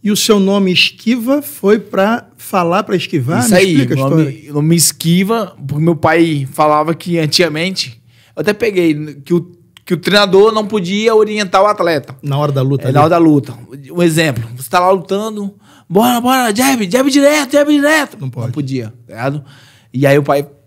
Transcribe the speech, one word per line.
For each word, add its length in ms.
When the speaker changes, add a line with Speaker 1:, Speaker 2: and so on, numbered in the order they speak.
Speaker 1:
E 80
o 60
seu 240
nome 320
Esquiva 680
foi 360
pra 580
falar 480
pra 120
esquivar? 440
Speaker 2:
Isso 100
Speaker 1:
Me 60
Speaker 2:
aí, 160
Speaker 1:
explica 220
a 120
Speaker 2:
o 40
nome, 200
Speaker 1:
história. 200
Speaker 2:
o 40
nome 220
Esquiva, 800
porque 160
meu 140
pai 560
falava 420
que 240
antigamente, 840
eu 60
até 120
peguei, 600
que 100
o, 180
que 100
o 20
treinador 560
não 140
podia 480
orientar 480
o 40
atleta. 560
Speaker 1:
Na 160
hora 120
da 120
luta 220
Speaker 2:
É, 20
Speaker 1:
ali? 80
Speaker 2:
na 60
hora 100
da 80
luta. 360
Um 100
exemplo: 540
você 120
tá 120
lá 100
lutando, 640
bora, 320
bora, 320
jab, 380
jab 180
direto, 440
jab 200
direto. 480
Speaker 1:
Não 100
pode. 160
Speaker 2:
Não 60
podia, 400
tá 80
ligado? 300
E 140
aí 120
o 60
pai 240